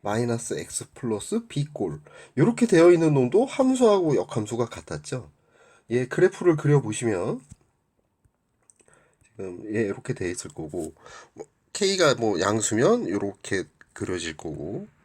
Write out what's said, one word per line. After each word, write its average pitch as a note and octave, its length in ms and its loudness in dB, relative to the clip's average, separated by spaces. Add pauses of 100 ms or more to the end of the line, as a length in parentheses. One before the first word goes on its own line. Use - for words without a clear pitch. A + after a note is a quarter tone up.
마이너스 A#2 560 -2
X - 360 -10
플러스 B2+ 540 -6
B D3 180 -4
꼴. - 360 -8 (360)
요렇게 A#3 300 2
되어 E3+ 240 8
있는 E3 220 4
놈도 C#3 320 2
함수하고 A#3 720 2
역함수가 A2+ 500 -2
같았죠. E2+ 680 -10 (600)
얘 B2 160 0
그래프를 F3+ 500 2
그려보시면 A#2+ 840 0 (1800)
지금 F#2+ 520 -12
얘 A2 60 0
이렇게 - 320 -4
돼 F2+ 160 -4
있을 - 240 -10
거고, D#2+ 400 -8 (400)
뭐, - 140 -18 (260)
K가 F3+ 420 2
뭐 A2 240 0
양수면 A2+ 680 2
요렇게 G2 580 -6 (280)
그려질 F2 420 -8
거고 E2+ 520 -10 (180)